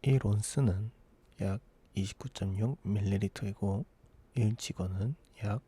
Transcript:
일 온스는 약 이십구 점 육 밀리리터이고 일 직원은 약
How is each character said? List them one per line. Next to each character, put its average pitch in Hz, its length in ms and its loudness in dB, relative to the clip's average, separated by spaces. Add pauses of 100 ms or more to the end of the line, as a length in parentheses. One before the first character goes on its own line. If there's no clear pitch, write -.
일 135 260 4
온스는 107 640 2 (520)
약 98 180 -2 (340)
이십구 98 360 -4
점 95 260 -4
육 117 280 0
밀리리터이고 98 1000 0 (520)
일 117 200 2
직원은 95 580 -4 (300)
약 104 240 -2